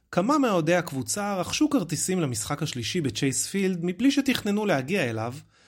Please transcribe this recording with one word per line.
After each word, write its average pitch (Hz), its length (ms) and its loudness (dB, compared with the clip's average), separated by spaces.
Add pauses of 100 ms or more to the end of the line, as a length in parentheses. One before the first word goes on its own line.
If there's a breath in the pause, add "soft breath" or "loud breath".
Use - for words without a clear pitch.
(120)
כמה 226 260 2
מאוהדי 180 380 4
הקבוצה 175 600 -2
רכשו 233 340 0
כרטיסים 185 500 0
למשחק 143 440 -2
השלישי 131 380 -4
בצ'ייס 135 460 0
פילד 190 340 0
מבלי 185 300 2
שתכננו 214 540 0
להגיע 151 440 0
אליו, 113 240 -4 (340 soft breath)